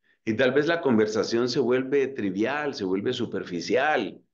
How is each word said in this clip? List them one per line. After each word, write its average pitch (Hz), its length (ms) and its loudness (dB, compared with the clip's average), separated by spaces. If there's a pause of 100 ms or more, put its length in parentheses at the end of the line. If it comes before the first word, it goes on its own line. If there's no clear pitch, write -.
(240)
Y 113 120 -2
tal 127 160 2
vez 143 140 2
la 165 140 0
conversación 113 720 2
se 139 100 0
vuelve 131 480 2
trivial, 113 640 -2
se 107 100 -6
vuelve 95 280 0
superficial. 98 1120 -2 (120)